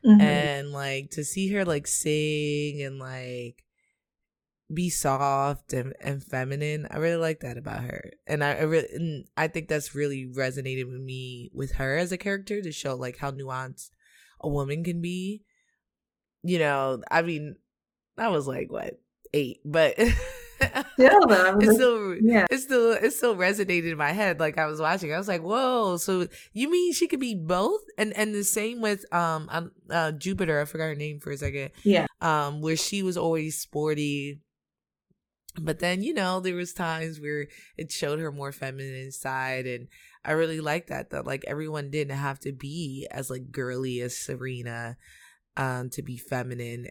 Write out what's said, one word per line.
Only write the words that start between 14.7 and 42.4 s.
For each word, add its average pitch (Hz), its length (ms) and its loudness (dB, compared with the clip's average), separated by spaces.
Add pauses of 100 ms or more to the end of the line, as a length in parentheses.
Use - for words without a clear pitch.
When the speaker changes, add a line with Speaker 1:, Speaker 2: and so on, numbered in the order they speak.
Speaker 2:
can 170 180 -4
be. 185 440 -6 (960)
You 175 160 2
know, 135 420 2 (120)
I 165 100 6
mean, 160 320 -4 (640)
I 226 80 0
was, 151 220 0
like, 131 240 -6
what, - 280 -8 (320)
eight, 143 320 0
but 151 340 4
<laughs> 233 100 6 (880)
Speaker 1:
Yeah, 254 120 12 (180)
though, 185 200 8
I 196 60 4
mean, 208 160 8
Speaker 2:
it 214 40 12
still, 233 420 4
Speaker 1:
yeah. 220 340 6
Speaker 2:
it 269 80 2
still, 254 340 4
it 233 200 4
still 233 240 2
resonated 180 560 2
in 151 60 -6
my 147 140 2
head. 185 280 2
Like, 156 180 0
I 160 80 2
was 151 140 -4
watching, 160 320 0
I 160 60 0
was 196 100 -4
like, 175 140 0
"Whoa, 226 560 2
so 180 280 0 (280)
you 262 160 0
mean 359 220 4
she 339 140 0
could 269 140 0
be 240 160 -2
both?" 185 460 0 (160)
And, 214 180 0
and 214 180 0
the 202 80 -2
same 220 380 -2
with, 208 240 -2 (100)
um, 165 380 0
um, 165 180 -4 (200)
uh, 160 220 2
Jupiter, 160 480 0
I 151 40 2
forgot 160 220 -6
her 156 100 -4
name 147 240 -8
for 147 100 -10
a 143 60 -6
second. 139 340 -6 (140)
Speaker 1:
Yeah. 185 220 6 (160)
Speaker 2:
Um, 151 400 0
where 160 140 2
she 202 280 -2
was 180 140 0
always 160 420 -2
sporty. 147 800 -2 (1200)
But 156 180 -2
then, 180 240 0
you 294 100 -2
know, 185 280 0
there 185 140 -2
was 175 200 -8
times 160 460 -4
where 147 260 -6 (320)
it 160 120 -8
showed 151 280 -2
her 160 120 -6
more 139 220 -8
feminine 135 600 -10
side, 131 540 -4
and 123 220 -8 (360)
I 151 80 -2
really 160 280 2
liked 156 280 -2
that, 131 220 -6
that, 135 160 -6
like, 135 200 -6
everyone 151 440 -6
didn't 139 260 -4
have 139 240 -4